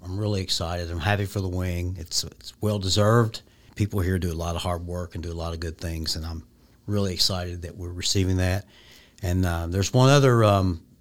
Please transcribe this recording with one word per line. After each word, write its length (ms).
I'm 140
really 240
excited. 480
I'm 80
happy 260
for 160
the 80
wing. 520
It's, 240
it's 360
well-deserved. 840
People 240
here 180
do 140
a 20
lot 220
of 60
hard 220
work 300
and 80
do 80
a 40
lot 200
of 60
good 180
things, 380
and 100
I'm 160
really 260
excited 480
that 140
we're 160
receiving 460
that. 260
And, 240
uh, 220
there's 240
one 180
other, 320
um, 400